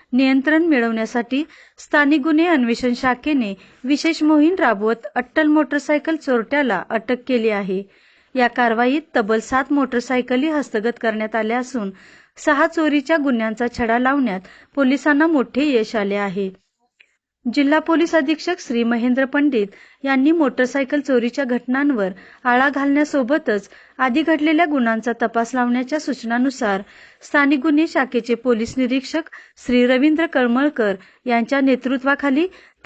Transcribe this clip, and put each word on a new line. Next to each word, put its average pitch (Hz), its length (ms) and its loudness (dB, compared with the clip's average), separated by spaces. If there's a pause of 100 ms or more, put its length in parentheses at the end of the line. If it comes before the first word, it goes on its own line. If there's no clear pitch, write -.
(120)
नियंत्रण 269 500 2
मिळवण्यासाठी 233 840 0 (340)
स्थानिक 294 420 2
गुन्हे 320 260 2
अन्वेषण 247 500 2
शाखेने 247 580 -2 (300)
विशेष 302 380 0
मोहीम 311 320 4
राबवत 226 600 0
अट्टल 302 320 -2
मोटरसायकल 302 680 0
चोरट्याला 247 760 -2
अटक 226 240 -4 (120)
केली 226 220 0
आहे. 196 340 -2 (520)
या 247 140 2
कारवाईत 240 540 0 (140)
तब्बल 220 220 0
सात 262 320 -2
मोटरसायकली 254 800 -2
हस्तगत 233 520 -4
करण्यात 220 340 -4
आल्या 220 240 -2
असून, 240 320 -6 (460)
सहा 302 300 2
चोरीच्या 311 500 0
गुन्ह्यांचा 240 500 -2 (120)
छडा 233 200 0
लावण्यात 254 420 0 (340)
पोलिसांना 285 520 2
मोठे 285 380 0
यश 240 320 0
आले 202 180 -2
आहे. 196 480 -4 (920)
जिल्हा 285 240 2
पोलीस 330 360 0
अधीक्षक 320 440 -2
श्री 233 260 -4
महेंद्र 240 400 0
पंडित 269 420 0 (380)
यांनी 269 280 2
मोटरसायकल 269 680 0
चोरीच्या 247 440 -2
घटनांवर 247 640 -2 (360)
आळा 254 240 2
घालण्यासोबतच 277 1000 0 (300)
आधी 262 240 0
घडलेल्या 320 480 2
गुन्ह्यांचा 233 420 0 (100)
तपास 233 320 -2
लावण्याच्या 254 460 -2
सूचनानुसार 233 840 -2 (400)
स्थानिक 285 360 2
गुन्हे 311 300 2
शाखेचे 247 460 -2
पोलीस 233 420 -2
निरीक्षक 262 460 -2 (440)
श्री 247 200 4
रवींद्र 294 400 2
कळमळकर 254 680 0 (320)
यांच्या 240 340 0
नेतृत्वाखाली 269 840 0 (400)